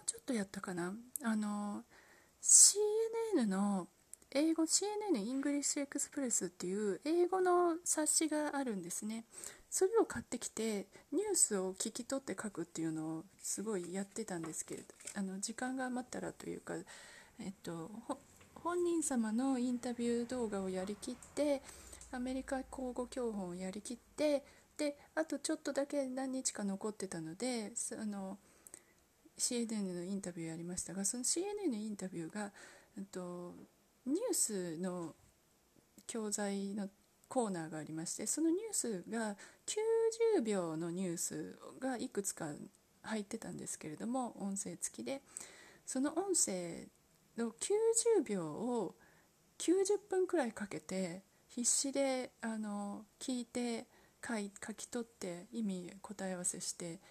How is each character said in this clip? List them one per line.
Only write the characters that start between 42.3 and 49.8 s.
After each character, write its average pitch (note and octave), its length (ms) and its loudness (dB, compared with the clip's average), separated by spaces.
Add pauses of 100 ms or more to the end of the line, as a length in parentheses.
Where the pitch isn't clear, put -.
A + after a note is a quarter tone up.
か D#3+ 160 -4 (520)
入 G#3+ 200 -2
っ - 20 -8
て A3+ 160 -6
た - 100 -8
ん - 80 -8
で - 80 -8
す - 140 -8
け D#3 100 -8
れ D3+ 60 -8
ど F#3+ 100 -6
も、 B3 340 -2
音 G3 180 -2
声 F3 220 -6
付 - 180 -4
き A3+ 60 -8
で、 C4+ 180 -4 (680)
そ C4 120 -2
の C#4+ 120 4
音 F#4 240 2
声 F3 520 0 (480)
の A3+ 240 -2
九 - 140 0 (440)
十 D4 60 6
秒 G3+ 220 0
を G#3+ 500 -2 (640)
九 F#4+ 260 4